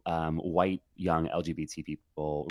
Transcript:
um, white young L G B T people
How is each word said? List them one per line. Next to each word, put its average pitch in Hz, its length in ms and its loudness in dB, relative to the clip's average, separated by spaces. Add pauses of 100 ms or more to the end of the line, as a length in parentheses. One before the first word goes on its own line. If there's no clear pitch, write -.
um, 80 320 0
white 90 460 2 (120)
young 82 340 2
L 87 120 -2
G 82 140 -2
B 80 100 -6
T - 180 -10
people 76 680 -6